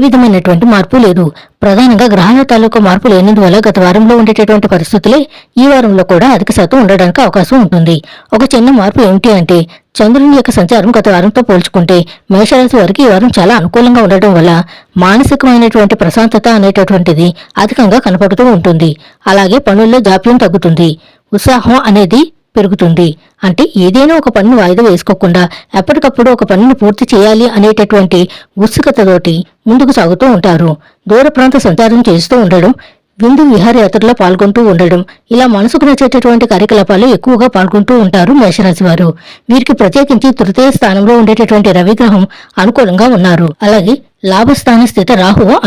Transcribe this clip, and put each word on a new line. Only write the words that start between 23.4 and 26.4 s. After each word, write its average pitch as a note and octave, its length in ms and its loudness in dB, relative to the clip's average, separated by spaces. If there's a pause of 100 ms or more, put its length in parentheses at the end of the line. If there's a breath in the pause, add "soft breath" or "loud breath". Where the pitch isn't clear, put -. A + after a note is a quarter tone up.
అంటే F#3+ 200 0 (200)
ఏదైనా C4 360 2
ఒక - 160 -4
పనిని A3 240 2
వాయిదా F3+ 280 0
వేసుకోకుండా F3+ 540 0 (360 loud breath)
ఎప్పటికప్పుడు C4 520 -2
ఒక A#3 200 -2